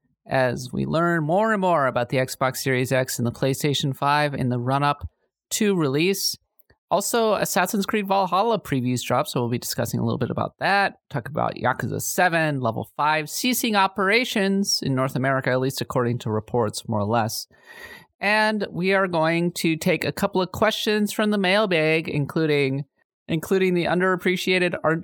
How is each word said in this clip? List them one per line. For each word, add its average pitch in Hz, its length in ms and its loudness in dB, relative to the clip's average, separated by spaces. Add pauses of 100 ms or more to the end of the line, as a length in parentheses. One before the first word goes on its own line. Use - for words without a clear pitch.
(280)
as 131 460 0
we 135 140 -2
learn 165 360 0
more 202 280 2
and 208 100 0
more 170 240 2
about 120 240 0
the 139 80 0
Xbox 131 400 -2
Series 131 340 0
X 131 280 0
and 117 80 0
the 117 40 0
PlayStation 135 640 -2
five 147 380 0
in 131 160 -2
the 123 80 -2
run-up 139 500 -2 (440)
to 202 240 2
release. 160 600 0 (540)
Also, 214 440 2
Assassin's 190 520 0
Creed 208 220 -2
Valhalla 196 520 2
previews 123 440 -2
drop, 127 240 0
so 147 120 -2
we'll 120 120 -2
be 120 80 -2
discussing - 400 -4
a 117 40 0
little 117 140 0
bit 117 140 -4
about 113 280 -4
that. 190 360 0 (160)
Talk 135 180 -6
about - 280 -2
Yakuza 107 440 -2
seven, 160 580 0
Level 113 380 -4
five, 151 320 0
ceasing 247 460 -2
operations 196 1080 2
in 135 140 0
North 131 200 0
America, 131 360 0
at 127 80 2
least 131 200 -2
according 120 400 0
to 113 120 -4
reports, 107 580 -2
more 107 120 0
or 101 40 0
less. 113 400 0 (760)
And 214 520 2
we 185 220 0
are 190 140 2
going 170 500 2
to 160 180 2
take 175 300 0
a 143 60 0
couple 185 300 -2
of 180 100 -2
questions 214 600 0
from 214 160 0
the 208 80 0
mailbag, 180 720 2
including, 143 760 0 (420)
including 185 480 2
the 170 100 2
underappreciated 180 960 0
R-, 160 200 0